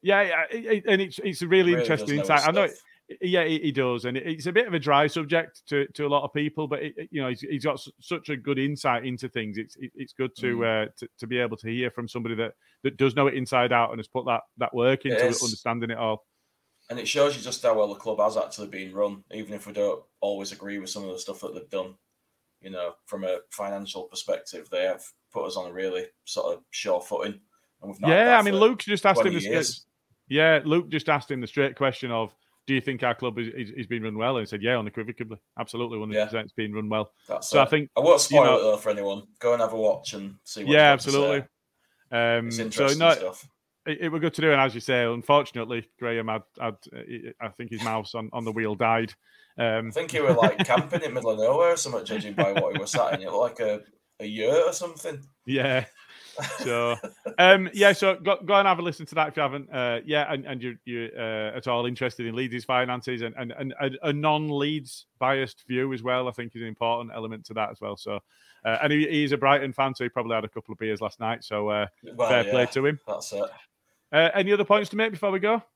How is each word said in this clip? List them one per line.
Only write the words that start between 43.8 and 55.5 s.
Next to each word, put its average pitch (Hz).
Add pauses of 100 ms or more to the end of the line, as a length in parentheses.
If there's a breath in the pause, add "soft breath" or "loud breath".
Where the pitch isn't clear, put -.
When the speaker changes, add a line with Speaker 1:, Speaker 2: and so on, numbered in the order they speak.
Speaker 1:
it, 151
it 170
were 160
good 156
to 151
do, 156
and 139
as 131
you 120
say, 123
unfortunately, 120 (100)
Graham 117
had, 110 (180)
had, 113 (180)
uh, 120 (100)
I 117
think 113
his 110
mouse 110
on, 110
on 120
the 110
wheel 107
died. 113 (440 soft breath)
Um, 113
Speaker 2:
I -
think 165
he 160
were, 165
like, -
camping 165
in 151
the 127
middle 117
of 107
nowhere 147
or 165
something, 120
judging 107
by 160
what -
he 156
was 202
sat -
in. 92
It 85
looked 117
like 107
a, 107 (400)
a 110
yurt 110
or -
something. 160 (240)
Speaker 1:
Yeah. 131 (760 loud breath)